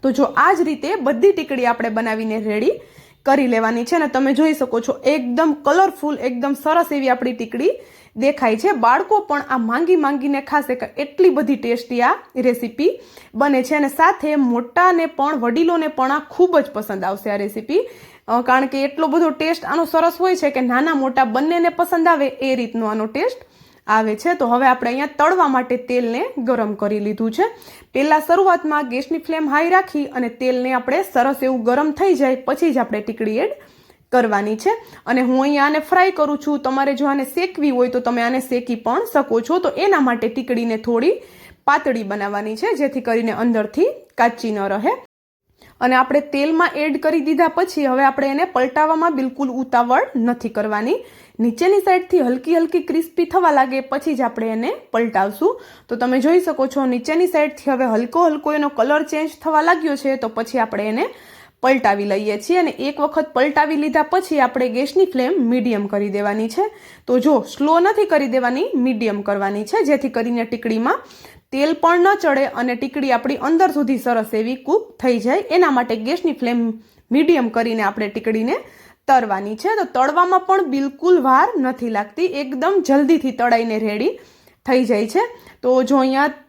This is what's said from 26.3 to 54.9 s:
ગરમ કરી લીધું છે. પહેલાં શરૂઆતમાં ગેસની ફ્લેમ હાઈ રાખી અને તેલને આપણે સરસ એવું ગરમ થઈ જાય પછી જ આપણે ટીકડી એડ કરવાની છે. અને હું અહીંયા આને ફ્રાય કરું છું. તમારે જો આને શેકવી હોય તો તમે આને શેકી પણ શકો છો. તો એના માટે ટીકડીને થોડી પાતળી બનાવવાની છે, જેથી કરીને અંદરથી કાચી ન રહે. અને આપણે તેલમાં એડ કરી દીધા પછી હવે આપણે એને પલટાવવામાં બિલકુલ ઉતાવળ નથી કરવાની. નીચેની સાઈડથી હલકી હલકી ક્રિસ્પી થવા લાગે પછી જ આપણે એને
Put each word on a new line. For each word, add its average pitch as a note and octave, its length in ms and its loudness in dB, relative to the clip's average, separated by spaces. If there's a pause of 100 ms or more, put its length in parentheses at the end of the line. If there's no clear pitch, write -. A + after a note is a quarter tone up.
ગરમ A3 320 0
કરી G#3 240 -2
લીધું G#3+ 320 -2
છે. F#4 80 2 (480)
પહેલાં D4+ 340 2
શરૂઆતમાં E4+ 600 2
ગેસની C#4+ 400 -4
ફ્લેમ D#4 240 -2
હાઈ E4 240 2
રાખી E4+ 280 0 (120)
અને B3 120 -2 (120)
તેલને B3+ 320 0
આપણે B3+ 260 0 (140)
સરસ C4 340 2
એવું B3+ 160 -2
ગરમ C#4+ 360 0
થઈ F4+ 220 2
જાય C4 260 -2
પછી D4+ 260 0
જ A#3+ 100 0
આપણે G#3+ 220 -6
ટીકડી A3 400 -4
એડ C#5+ 120 -6 (540)
કરવાની G#3+ 520 0
છે. G#4 100 2 (320)
અને B3+ 160 0
હું B3+ 220 2
અહીંયા C#4+ 260 2
આને D4+ 200 0
ફ્રાય F#4 300 4
કરું D4 240 0
છું. D4 220 -2
તમારે C#4 340 0
જો C#4+ 80 0
આને C#4 260 -2
શેકવી E4+ 440 -2
હોય B3 180 2
તો B3+ 100 2
તમે A#3+ 220 -2
આને C4 120 0 (100)
શેકી A#3+ 360 -4
પણ G4 280 -2
શકો C#4 340 2
છો. F4 180 0
તો D4 40 0 (160)
એના F4 220 4
માટે A#3 220 -2
ટીકડીને A#3 560 -4
થોડી A#3+ 300 0 (520)
પાતળી C4+ 440 0
બનાવવાની G#3 500 -6
છે, A4 180 0
જેથી C4+ 280 -2
કરીને A3+ 260 0 (100)
અંદરથી A#3 460 0 (300)
કાચી A#3 360 0
ન G#3 40 -6 (140)
રહે. B3 220 0 (840)
અને B3+ 140 2
આપણે C4 260 4 (120)
તેલમાં D#4+ 500 2
એડ D4+ 120 0 (100)
કરી D#4 220 2
દીધા D#4+ 280 2
પછી E4+ 360 -2
હવે C4 160 2
આપણે C#4 280 0
એને E4 100 0 (100)
પલટાવવામાં D4+ 640 0
બિલકુલ C4 300 -4 (120)
ઉતાવળ B3+ 460 2 (180)
નથી A#3+ 320 -4
કરવાની. G#3+ 400 -2 (480)
નીચેની F#4 420 2
સાઈડથી F4+ 400 2
હલકી B3+ 320 0
હલકી E4 300 0
ક્રિસ્પી E4 440 -2
થવા F4 240 4
લાગે C4 220 2 (120)
પછી C#4 280 -2
જ - 80 0
આપણે A3+ 300 -4
એને B3 140 -4 (220)